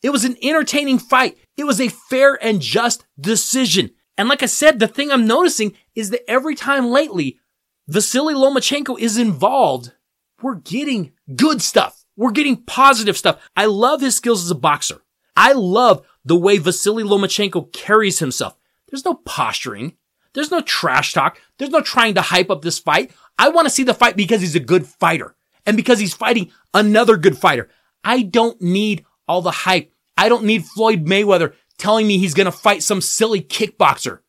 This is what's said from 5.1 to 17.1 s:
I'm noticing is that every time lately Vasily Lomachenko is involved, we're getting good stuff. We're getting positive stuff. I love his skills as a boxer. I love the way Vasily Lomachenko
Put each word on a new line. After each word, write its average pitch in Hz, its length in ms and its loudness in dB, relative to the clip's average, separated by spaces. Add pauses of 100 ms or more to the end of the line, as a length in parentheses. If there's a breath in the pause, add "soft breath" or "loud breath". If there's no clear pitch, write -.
I'm 240 160 2
noticing 220 460 0 (200 soft breath)
is 214 180 -8
that 240 180 -6
every 262 260 -4
time 262 320 -2
lately 226 520 -2 (480)
Vasily 247 460 0
Lomachenko 269 680 0
is 220 180 -2
involved, 190 760 0 (500)
we're 254 140 -6
getting 214 560 -6 (240)
good 277 260 0
stuff. - 440 -2 (100)
We're 226 160 0
getting 285 320 0
positive 233 540 2
stuff. - 240 -2 (140 soft breath)
I 196 100 2
love 233 360 2
his 262 140 0
skills 226 280 0
as 175 80 -4
a 175 40 0
boxer. 147 460 -4 (340)
I 247 180 6
love 214 520 2 (180 soft breath)
the 165 140 2
way 196 200 2
Vasily 202 460 -2
Lomachenko 202 680 -2